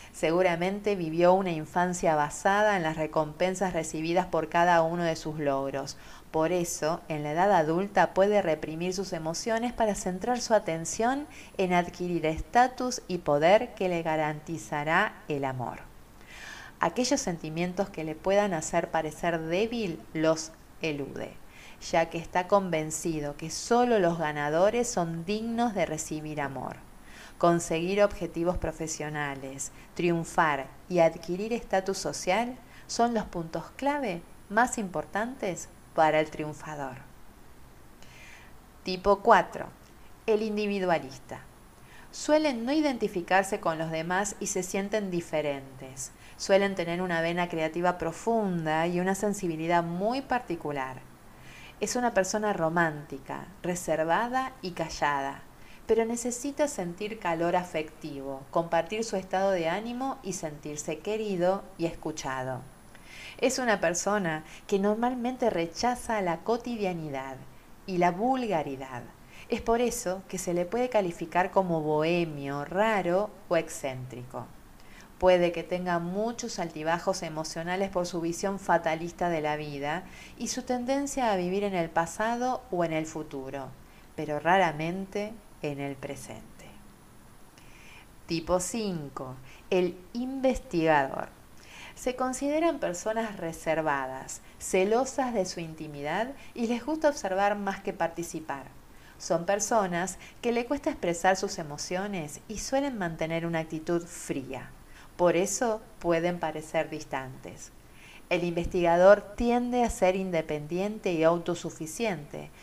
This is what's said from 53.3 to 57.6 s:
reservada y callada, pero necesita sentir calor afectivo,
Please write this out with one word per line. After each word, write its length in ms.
reservada 920
y 80
callada, 720
pero 180
necesita 640
sentir 540
calor 340
afectivo, 960